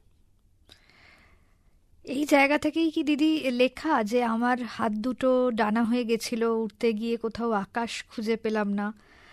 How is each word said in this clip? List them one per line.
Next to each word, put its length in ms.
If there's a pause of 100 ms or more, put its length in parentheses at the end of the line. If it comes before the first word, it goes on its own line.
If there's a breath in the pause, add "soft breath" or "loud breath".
(2000 soft breath)
এই 220
জায়গা 320
থেকেই 340
কি 120
দিদি 480
লেখা 520
যে 200
আমার 400
হাত 280
দুটো 600
ডানা 320
হয়ে 200
গেছিল, 400
উঠতে 500
গিয়ে 240
কোথাও 340
আকাশ 520
খুঁজে 320
পেলাম 380
না, 200 (400 loud breath)